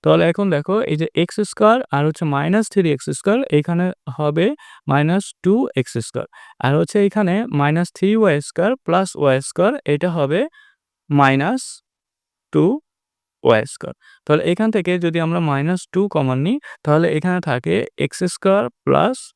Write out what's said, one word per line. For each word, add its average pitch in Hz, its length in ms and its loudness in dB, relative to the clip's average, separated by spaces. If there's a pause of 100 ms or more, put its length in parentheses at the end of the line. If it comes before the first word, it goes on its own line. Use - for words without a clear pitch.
তাহলে 165 260 4
এখন 202 240 -2
দেখো 147 220 -2 (160)
এই 151 80 -2
যে 160 60 -4 (160)
এক্স - 140 -4 (140)
স্কয়ার 214 280 4 (180)
আর 143 120 2
হচ্ছে 156 160 -4 (120)
মাইনাস 175 360 0
থ্রি 180 240 2
এক্স - 100 -10 (120)
স্কয়ার, 208 200 0 (200)
এখানে 170 280 0 (320)
হবে 151 280 0 (460)
মাইনাস 156 320 2 (200)
টু 190 100 4 (260)
এক্স - 140 -6 (120)
স্কয়ার। - 200 -8 (380)
আর 131 140 2
হচ্ছে 170 200 0 (100)
এখানে 190 260 0 (260)
মাইনাস 156 360 0
থ্রি 196 140 0 (120)
ওয়াই 175 140 4 (120)
স্কয়ার 196 240 -2 (140)
প্লাস 180 220 0 (120)
ওয়াই 135 160 4 (120)
স্কয়ার, 196 240 0 (220)
এটা 160 140 -2 (100)
হবে 147 220 0 (680)
মাইনাস 143 520 2 (880)
টু 78 120 4 (800)
ওয়াই 113 180 4 (100)
স্কয়ার। - 220 -12 (300)
তাহলে 151 180 2 (100)
এখান 220 240 0
থেকে 180 160 0 (120)
যদি 170 220 0
আমরা 170 140 -2 (100)
মাইনাস 151 300 0 (140)
টু 190 80 2 (120)
কমন 131 320 0
নিই, 233 100 0 (280)
তাহলে 156 220 4 (100)
এখানে 180 220 -2 (100)
থাকে 131 260 -2 (300)
এক্স - 140 -8 (160)
স্কয়ার 196 280 2 (220)
প্লাস 160 320 2 (200)